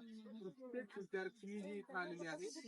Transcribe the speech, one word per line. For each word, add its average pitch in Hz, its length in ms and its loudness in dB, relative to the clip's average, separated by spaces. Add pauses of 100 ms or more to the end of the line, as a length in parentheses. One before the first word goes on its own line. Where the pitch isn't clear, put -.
(420)
प्रत्येक 247 560 -2
विद्यार्थिनी 196 640 2
जी 202 160 2
इथं 185 180 -2
आलेली 175 320 2
आहे, 165 220 2 (180)